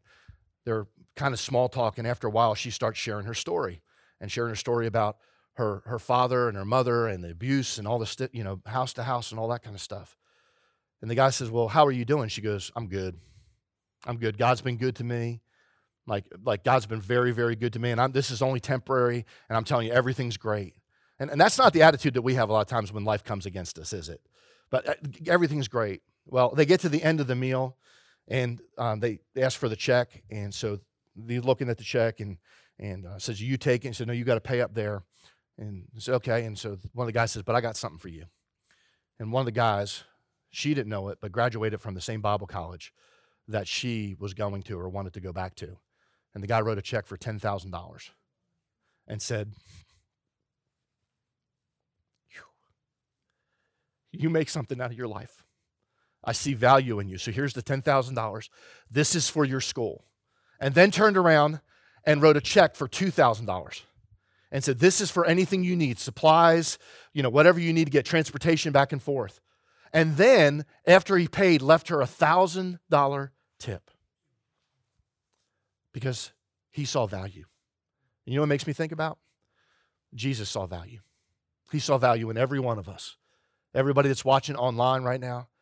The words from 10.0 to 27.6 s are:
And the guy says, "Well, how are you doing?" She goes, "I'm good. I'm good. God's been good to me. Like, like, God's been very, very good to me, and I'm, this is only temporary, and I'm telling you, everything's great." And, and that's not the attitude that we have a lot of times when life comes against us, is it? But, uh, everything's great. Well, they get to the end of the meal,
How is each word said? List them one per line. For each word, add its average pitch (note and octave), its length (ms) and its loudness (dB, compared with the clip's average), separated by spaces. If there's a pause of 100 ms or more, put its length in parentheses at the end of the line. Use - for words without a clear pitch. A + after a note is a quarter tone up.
And A2 80 -10
the A#2 60 -4
guy C3+ 140 4
says, B2 220 -6
"Well, A#2 180 0
how D3+ 160 6
are C#3 60 4
you B2 120 -4
doing?" B2 260 -2
She G2+ 120 -10
goes, G2+ 340 -6
"I'm A2+ 120 -8
good. F#2 300 -6 (880)
I'm A#2+ 120 -8
good. A2 200 -4
God's A#2+ 240 2
been A#2+ 160 -6
good B2 200 -4
to A#2+ 60 -8
me. A#2+ 380 -6 (640)
Like, G2+ 180 -6 (180)
like, G#2+ 200 -2
God's B2 240 2
been A2 140 -8
very, B2 300 0
very A#2 240 -2
good A2+ 180 -4
to A#2 60 -8
me, A#2+ 120 -2
and A#2 100 0
I'm, C3 100 0
this C3+ 200 -2
is A#2 100 -6
only C3 180 0
temporary, B2 680 0 (220)
and A#2 80 -4
I'm C3 80 0
telling A#2 240 0
you, A#2 60 -2
everything's B2 440 0
great." G#2+ 360 -6 (460)
And, C#3 100 -6
and C#3+ 100 2
that's G#3 180 6
not B3 160 8
the D#3+ 100 8
attitude D3 320 6
that A#2+ 80 0
we B2+ 100 2
have A2+ 160 0
a G#2+ 40 0
lot G#2+ 80 4
of G#2 60 -2
times G#2+ 240 -4
when G#2 140 -6
life G#2+ 180 0
comes G2 220 -8
against F2+ 320 -10
us, D#2 160 -10
is E2 160 -10
it? D#2 120 -16 (480)
But, C3 200 -2
uh, - 40 -2 (340)
everything's D3+ 400 2
great. G#2+ 340 -4 (240)
Well, B2 260 2
they D3 140 4
get F3+ 160 4
to F3+ 80 0
the D3+ 120 0
end D#3+ 180 2
of C3+ 80 -4
the B2+ 80 -2
meal, B2+ 400 -2 (520)